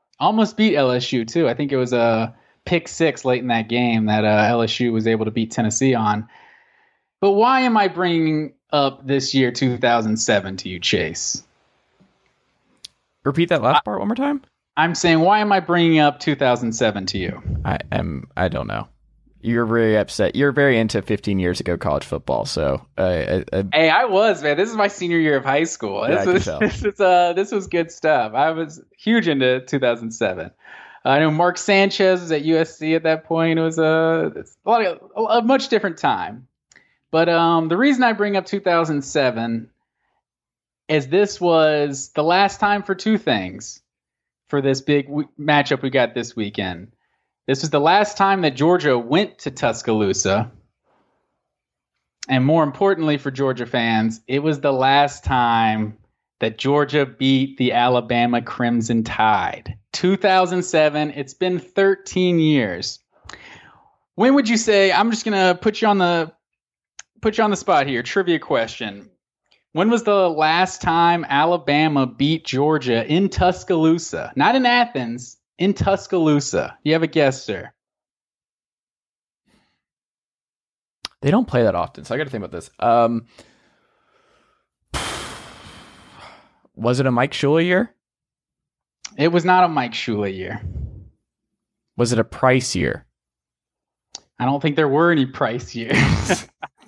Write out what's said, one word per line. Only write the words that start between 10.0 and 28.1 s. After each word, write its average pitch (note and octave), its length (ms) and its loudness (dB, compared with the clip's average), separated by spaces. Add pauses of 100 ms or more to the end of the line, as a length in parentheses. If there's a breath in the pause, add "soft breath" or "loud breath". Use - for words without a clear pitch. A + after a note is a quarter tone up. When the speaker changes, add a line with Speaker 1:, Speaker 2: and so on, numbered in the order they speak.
Speaker 1:
seven, F#2+ 400 -2
to - 100 -12
you, F2+ 100 -10
Chase? - 680 -4 (1800)
Speaker 2:
Repeat D#3+ 260 0
that D#3+ 100 2
last A#2+ 180 2
Speaker 1:
I, - 60 2
Speaker 2:
part G#3 140 -6
one G3+ 100 -4
more A3+ 60 -2
time? C#4 260 -4 (360)
Speaker 1:
I'm D#3+ 180 0
saying, E3 260 2
why G3+ 200 4
am G#3 120 0
I F#3+ 80 4
bringing E3+ 380 2
up D3 220 2
two D3 160 -2
thousand B2 360 0
seven G#2 340 -2
to G2 120 -4
you? F2+ 240 -6 (220)
Speaker 2:
I - 140 -2 (120)
am, C#2+ 460 -6
I F#2 120 0
don't C2+ 180 -6
know. G#1 220 -8 (540)
You're A#2 240 0
very A2+ 300 2
upset. - 400 0
You're C#3 160 2
very C3+ 260 4
into A2+ 240 0
fifteen G2+ 360 -2
years F2+ 220 0
ago F2 160 -4
college D2 280 -4
football, B1+ 400 -4
so, C#2 420 -4 (100)
uh, - 40 -4
uh, F2+ 520 -2
uh, G2 100 -2 (100)
Speaker 1:
Hey, D#3 180 2
I - 140 2
was, G3 380 0
man. D3 140 0
This G#3 140 0
is A3+ 60 -10
my G3+ 120 2
senior F3 300 -2
year D3+ 180 2
of C3 80 -2
high C#3+ 200 0
school. G#2 440 -6
Speaker 2:
Yeah, D#3+ 80 2
Speaker 1:
This C#3+ 40 0
Speaker 2:
I G2 40 -2
can F3+ 100 0
Speaker 1:
was, - 100 0
Speaker 2:
tell. D#2 160 -6
Speaker 1:
<laughs> - 0 -
this - 220 -4
was, G#3 180 -4
uh, F3 340 4
this G3 180 -4
was F#3+ 140 -4
good E3+ 240 -4
stuff. B2 440 0